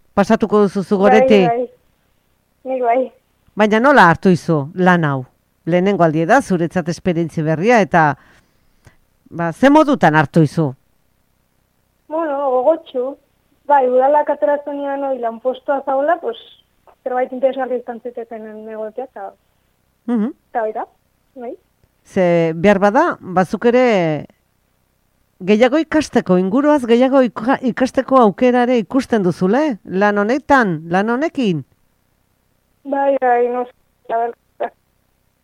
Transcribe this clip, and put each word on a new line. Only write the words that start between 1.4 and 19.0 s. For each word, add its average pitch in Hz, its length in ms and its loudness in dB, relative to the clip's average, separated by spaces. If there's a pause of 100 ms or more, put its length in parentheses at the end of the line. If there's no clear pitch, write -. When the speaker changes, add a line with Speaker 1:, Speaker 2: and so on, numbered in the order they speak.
Speaker 2:
Bai, 233 120 0
bai. 247 100 -6 (960)
Nik 262 200 -6
bai. 240 280 0 (440)
Speaker 1:
Baina 214 240 2
nola 240 300 6
hartu 165 180 0
izu 165 300 0 (160)
lan 180 300 2
hau? 139 180 -2 (420)
Lehenengo 180 400 0
aldia 160 220 0
da, 247 160 4
zuretzat 175 460 -4
esperientzi 170 540 -4
berria, 160 380 0
eta, 170 220 2 (1300)
ba, 170 220 -6
ze 269 180 4
modutan 262 460 4
hartu 156 260 2
izu? 156 240 0 (1400)
Speaker 2:
Bueno, 294 420 -4
gogotsu. 269 640 -2 (540)
Bai, 277 200 4
udalak 277 420 2
ateratzen 285 460 -4
nian 277 280 -6
hori 269 160 -6
lanpostua 247 680 -6
zaula, 285 340 -2
pues, 233 160 -8 (680)
zerbait 254 280 -4
interesgarri 254 460 -4
izan 240 220 -12
ziteken 220 680 -14
egotea, 220 360 -12